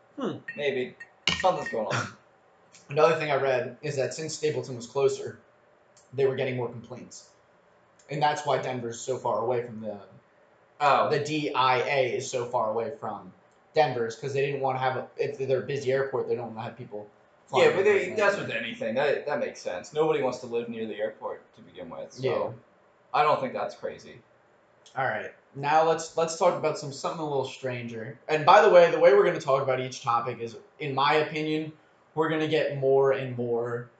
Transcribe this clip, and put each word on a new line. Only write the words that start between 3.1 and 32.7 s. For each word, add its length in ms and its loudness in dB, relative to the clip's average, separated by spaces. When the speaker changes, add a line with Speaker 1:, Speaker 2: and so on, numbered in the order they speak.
Speaker 1:
thing 160 -2
I 40 2
read 460 0
is 140 -6
that 180 -2
since 220 -8
Stapleton 400 -4
was 120 -12
closer, 520 0
they 120 2
were 100 2
getting 200 -2
more 140 -4
complaints. 600 -16
And 120 -4
that's 240 0
why 140 2
Denver's 400 -6
so 180 -4
far 220 -2
away 260 0
from 160 -12
the 160 -8
Speaker 2:
Oh. 300 4
Speaker 1:
the 100 2
D 340 -2
I 260 4
A 360 0
is 140 -6
so 160 -4
far 240 -2
away 300 -4
from 320 -10
Denver's, 420 2
'cause 180 -6
they 120 0
didn't 160 -4
wanna 180 0
have 180 0
a, 100 -6
if 220 -4
they're 240 0
a 20 -12
busy 260 -2
airport, 380 0
they 60 0
don't 180 -6
wanna 140 -10
have 100 -14
people 300 -12
Speaker 2:
Yeah, 40 -20
Speaker 1:
flying 220 6
Speaker 2:
but 80 0
Speaker 1:
in 60 2
Speaker 2:
they, 240 2
Speaker 1:
and 80 -8
Speaker 2:
that's 200 4
Speaker 1:
landing. 180 -6
Speaker 2:
with 100 -6
anything. 300 -6
That, 300 0
that 140 -4
makes 220 -6
sense. 300 -10
Nobody 300 0
wants 180 -2
to 60 -14
live 240 -6
near 160 -8
the 100 -8
airport 460 -8
to 60 -20
begin 280 -18
with, 240 -14
so 100 -14
Speaker 1:
Yeah. 280 -2
Speaker 2:
I 100 4
don't 180 2
think 120 -4
that's 220 -6
crazy. 460 -12
Speaker 1:
All 100 -2
right. 280 -6
Now 280 4
let's, 320 0
let's 220 0
talk 180 4
about 220 -2
some, 160 -10
something 280 -8
a 60 -4
little 180 0
stranger. 760 -8
And 160 0
by 160 10
the 80 8
way, 220 10
the 80 0
way 140 8
we're 120 8
gonna 160 0
talk 220 2
about 160 0
each 240 -8
topic 360 0
is, 160 -8
in 140 -4
my 220 4
opinion, 580 -2
we're 160 0
gonna 180 0
get 300 0